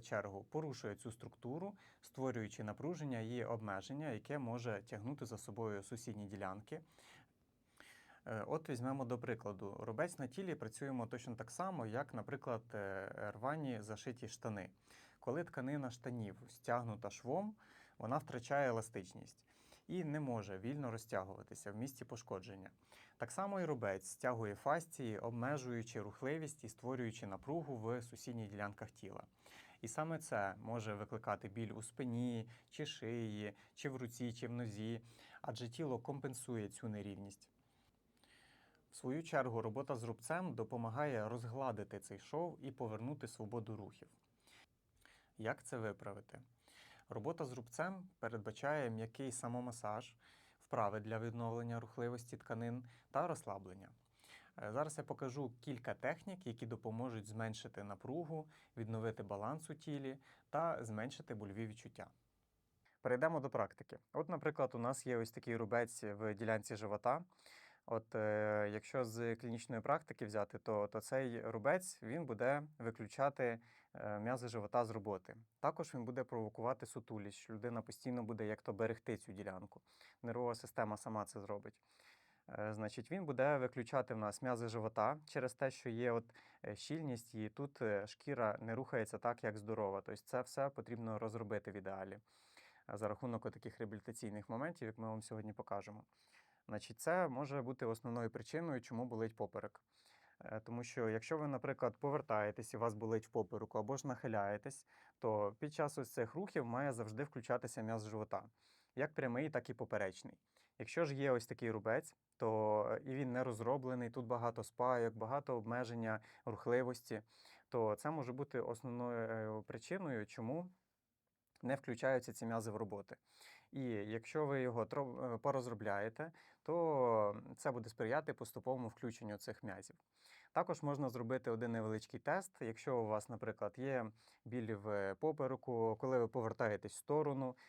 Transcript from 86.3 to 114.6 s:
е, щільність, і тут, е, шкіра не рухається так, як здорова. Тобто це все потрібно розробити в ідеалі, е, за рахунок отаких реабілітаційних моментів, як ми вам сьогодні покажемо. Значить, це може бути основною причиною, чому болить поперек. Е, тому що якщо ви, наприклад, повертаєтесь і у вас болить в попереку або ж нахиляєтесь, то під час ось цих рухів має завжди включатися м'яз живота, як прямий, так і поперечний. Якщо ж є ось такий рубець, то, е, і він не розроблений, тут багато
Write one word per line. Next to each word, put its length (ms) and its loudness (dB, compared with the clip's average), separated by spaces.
е, 100 -4
щільність, 600 -4
і 140 0
тут, 320 -6
е, 260 2
шкіра 540 2
не 140 0
рухається 420 0
так, 260 2
як 140 2
здорова. 440 0
Тобто 240 -8
це 160 0
все 280 2
потрібно 500 -4
розробити 520 -2
в 40 -4
ідеалі, 440 -4
е, 80 -4
за 100 2
рахунок 380 0
отаких 340 -8
реабілітаційних 720 -6
моментів, 360 -2
як 120 -6
ми 100 -4
вам 140 -4
сьогодні 320 -6
покажемо. 500 -4
Значить, 320 -4
це 280 6
може 340 0
бути 240 -2
основною 440 0
причиною, 520 -2
чому 240 -2
болить 300 0
поперек. 460 -4
Е, 140 -4
тому 240 -4
що 260 2
якщо 280 2
ви, 100 2
наприклад, 520 2
повертаєтесь 760 2
і 40 -2
у 20 0
вас 140 4
болить 320 2
в 40 -18
попереку 500 0
або 180 0
ж 100 -4
нахиляєтесь, 800 0
то 400 4
під 140 -4
час 240 2
ось 160 -4
цих 220 0
рухів 300 0
має 260 2
завжди 320 0
включатися 580 0
м'яз 260 0
живота, 360 -2
як 180 0
прямий, 360 2
так 200 0
і 40 -2
поперечний. 640 -2
Якщо 260 2
ж 100 0
є 160 4
ось 140 4
такий 260 0
рубець, 420 2
то, 540 6
е, 140 2
і 80 -2
він 180 2
не 120 4
розроблений, 680 2
тут 160 -4
багато 380 2